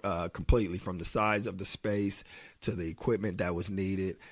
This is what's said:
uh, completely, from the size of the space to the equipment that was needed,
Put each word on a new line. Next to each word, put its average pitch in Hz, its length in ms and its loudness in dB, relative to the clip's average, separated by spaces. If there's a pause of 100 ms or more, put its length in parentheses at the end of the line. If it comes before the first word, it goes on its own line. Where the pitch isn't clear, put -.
uh, 85 240 0
completely, 92 500 4
from 92 200 -4
the 82 60 -6
size 107 420 2
of 95 120 -6
the 95 60 -6
space 101 580 0 (380)
to 107 120 -2
the 87 160 -4
equipment 98 500 0
that 90 180 0
was 90 120 -2
needed, 95 500 0 (140)